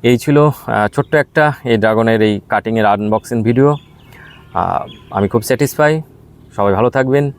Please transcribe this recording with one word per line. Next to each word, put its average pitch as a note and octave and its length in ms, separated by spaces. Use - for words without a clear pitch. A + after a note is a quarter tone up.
এই A#2+ 160
ছিল, D3 280
আহ, G#2+ 420
ছোট্ট - 260
একটা D3+ 380
এই A#2+ 120
ড্রাগনের A2 460
এই G#2 260
কাটিংয়ের A2 380
আনবক্সিং G#2+ 560
ভিডিও। C3+ 340
আহ, F2+ 320
আমি C#3 180
খুব A#2 140
স্যাটিসফাই। D3+ 600
সবাই G2+ 160
ভালো A2 180
থাকবেন C3+ 480